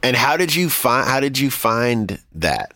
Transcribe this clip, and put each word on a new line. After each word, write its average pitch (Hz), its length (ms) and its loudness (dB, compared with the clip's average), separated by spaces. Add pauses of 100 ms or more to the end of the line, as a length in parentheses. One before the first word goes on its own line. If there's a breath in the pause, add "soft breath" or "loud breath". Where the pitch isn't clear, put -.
And 127 140 2
how 139 220 2
did 170 160 0
you 170 160 0
fi-, 127 340 2
how 131 160 0
did 135 180 -2
you 135 120 0
find 113 680 0 (160)
that? 76 420 -2